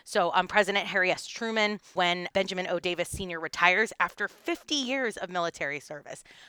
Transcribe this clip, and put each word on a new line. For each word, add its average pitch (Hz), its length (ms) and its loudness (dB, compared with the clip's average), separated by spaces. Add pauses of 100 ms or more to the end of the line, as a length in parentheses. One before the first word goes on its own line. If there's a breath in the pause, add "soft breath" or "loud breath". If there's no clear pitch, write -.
So, 175 300 2
um, 180 120 4
President 202 400 2
Harry 185 240 2
S. - 160 -2
Truman, 220 540 -2 (140)
when 175 380 2
Benjamin 185 360 0
O 180 100 0
Davis 170 300 -2
Senior 175 320 -8
retires 180 580 4
after 185 300 -2
fifty - 480 -6
years 254 400 -2
of 175 140 -8
military 165 500 -2
service, 143 420 -14 (260 soft breath)